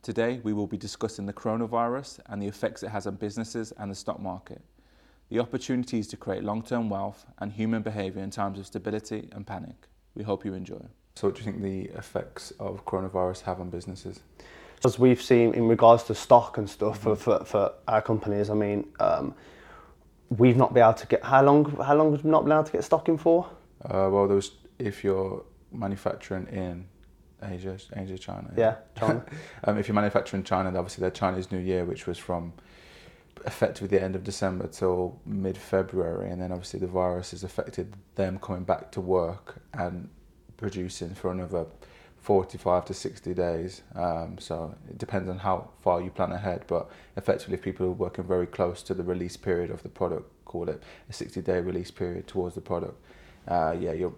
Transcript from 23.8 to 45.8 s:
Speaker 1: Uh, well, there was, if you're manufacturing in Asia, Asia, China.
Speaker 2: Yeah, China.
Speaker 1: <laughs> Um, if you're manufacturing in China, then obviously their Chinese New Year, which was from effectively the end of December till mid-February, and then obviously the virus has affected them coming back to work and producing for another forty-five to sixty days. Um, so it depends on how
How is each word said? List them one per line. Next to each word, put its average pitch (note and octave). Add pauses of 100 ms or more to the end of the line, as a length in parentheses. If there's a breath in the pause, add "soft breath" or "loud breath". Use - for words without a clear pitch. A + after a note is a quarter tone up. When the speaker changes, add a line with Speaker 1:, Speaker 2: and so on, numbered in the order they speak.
Speaker 1:
Uh, F#2+
well, G2+
there G2
was, - (260)
if G#2+
you're F#2+ (280)
manufacturing G2
in F2+ (520)
Asia, F#2+ (180)
Asia, F#2+
China. F#2+
Speaker 2:
Yeah, A2+ (200)
China. A2+ (200)
Speaker 1:
<laughs> -
Um, G#2
if G#2+
you're G#2+
manufacturing G2+
in -
China, F#2+
then F#2
obviously F2+
their F#2
Chinese F#2
New F#2
Year, F#2
which -
was F2
from E2+ (920 soft breath)
effectively -
the F#2+
end F#2+
of F#2
December F#2+
till F2+
mid-February, F#2+
and F2+
then F2+
obviously F2+
the F#2
virus F2+
has F#2+
affected F#2+ (220)
them F#2+
coming F#2
back -
to -
work F2+ (120)
and F2+ (480)
producing F#2
for F#2+
another F2 (500 soft breath)
forty-five F#2
to F#2+
sixty -
days. F2 (100)
Um, F2
so D#2+ (160)
it -
depends F#2
on F#2
how F#2+ (140)